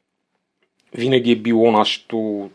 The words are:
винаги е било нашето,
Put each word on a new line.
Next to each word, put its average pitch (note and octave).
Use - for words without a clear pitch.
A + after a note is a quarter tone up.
винаги A#2+
е A2+
било A2+
нашето, G#2+